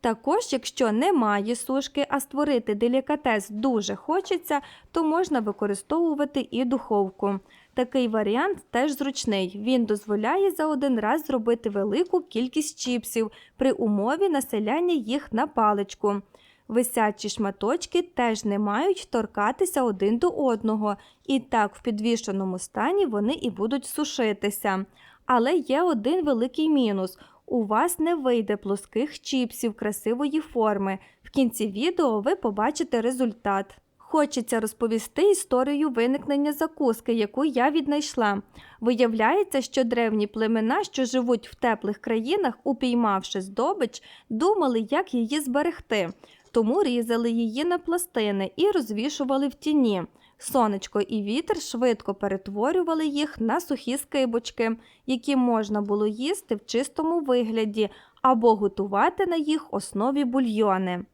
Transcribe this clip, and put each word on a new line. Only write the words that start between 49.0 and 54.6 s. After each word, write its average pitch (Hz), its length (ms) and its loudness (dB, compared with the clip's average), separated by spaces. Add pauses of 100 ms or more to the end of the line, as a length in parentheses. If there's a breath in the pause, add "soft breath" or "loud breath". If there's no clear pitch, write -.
в 254 60 -4
тіні. 240 500 2 (340 soft breath)
Сонечко 208 640 0
і 208 220 -2
вітер 302 380 -2
швидко 233 520 -2
перетворювали 247 920 -2
їх 294 360 -4
на 226 180 0
сухі 269 380 -4
скибочки, 233 800 -2 (280 loud breath)